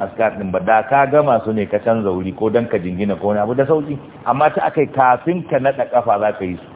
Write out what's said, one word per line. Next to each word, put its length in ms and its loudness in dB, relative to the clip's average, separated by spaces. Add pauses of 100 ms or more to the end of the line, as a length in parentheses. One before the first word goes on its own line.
askar 360 -2
din 120 -4
ba, 100 0
da 220 2
ka 240 2
gama 380 4
su 80 -2
ne 140 0
ka 120 0
canza 320 0
wuri 220 -2
ko 180 0
dan 160 2
ka 120 -2
jingina 420 -2
ko 80 -2
wani 120 0
abu 140 -2
da 120 2
sauki, 320 0 (260)
amma 260 2
ta 160 -2
akai 240 0
kafin 560 0
ka 120 0
nada 280 0
kafa 320 2
za 140 0
ka 120 -6
yi 120 -4
su 180 -16